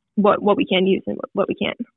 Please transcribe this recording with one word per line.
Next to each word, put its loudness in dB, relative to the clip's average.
what, 2
what 2
we 0
can 2
use 2
and -6
what, -12
what -2
we -2
can't. -6